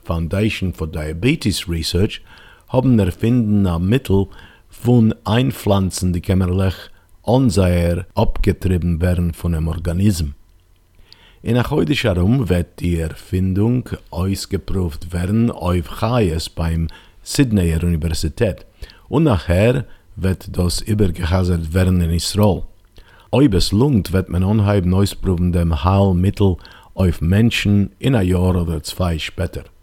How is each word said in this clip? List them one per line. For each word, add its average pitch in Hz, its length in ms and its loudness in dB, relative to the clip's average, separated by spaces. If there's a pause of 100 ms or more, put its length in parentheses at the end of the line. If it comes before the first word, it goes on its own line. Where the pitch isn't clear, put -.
Foundation 90 680 -4
for - 120 -8
Diabetes 85 800 -4
Research 85 540 -2 (460)
haben 127 320 2
erfinden 104 680 0
ein 87 220 -2
Mittel 98 400 0 (420)
von 113 460 2 (100)
Einpflanzen, 98 880 0
die 87 80 -4
kämmerlich 92 540 0 (480)
an 127 260 2
Seier 87 640 2
abgetrieben 87 880 0
werden 87 320 0
von 85 220 -4
einem 80 140 -2
Organismus. 82 680 -2 (1040)
In 117 140 0
der 123 160 2
heutigen 143 420 0
Herum 98 340 2
wird 87 320 -2
die 85 200 0
Erfindung 92 880 -2 (220)
ausgeprüft 90 1000 -4
werden 101 380 0
auf 90 500 -4
Chais 110 480 0
beim 82 420 -4 (320)
Sydneyer 90 640 0
Universität 85 840 -2 (440)
und 151 140 2
nachher 113 640 2 (300)
wird 90 420 -4
das 90 220 0
übergehasert 90 920 0
werden 92 260 2
in 82 120 0
Israel. 87 520 0 (680)
Ob 127 220 4
es 85 200 2
lungt, 107 400 2
wird 92 160 0
man 90 160 0
anheben 101 480 2
ausprobieren 92 580 0
dem 85 320 0
Heilmittel 95 720 2 (380)
auf 92 260 0
Menschen 101 800 2
in 135 160 0
ein 101 100 2
Jahr 90 300 2
oder 85 260 -2
zwei 85 380 -4
später. - 460 -8 (180)